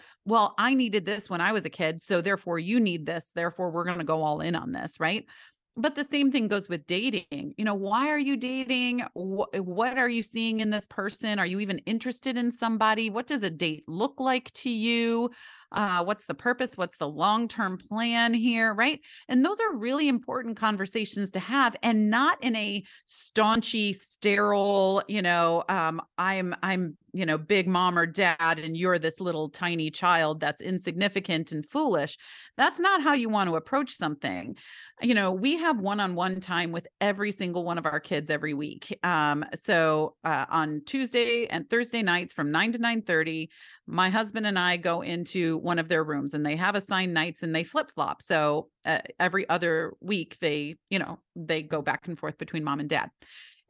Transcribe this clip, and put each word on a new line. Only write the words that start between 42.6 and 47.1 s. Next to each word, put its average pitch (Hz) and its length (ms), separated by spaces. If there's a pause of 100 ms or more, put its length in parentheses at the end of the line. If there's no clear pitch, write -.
to 233 60
nine 233 240
thirty, 160 480 (360)
my 185 240
husband 214 360
and 196 120
I 180 180
go 170 260
into 170 580
one 170 200
of 160 80
their 160 160
rooms, 143 300
and 151 120
they 151 100
have 185 200
assigned 185 380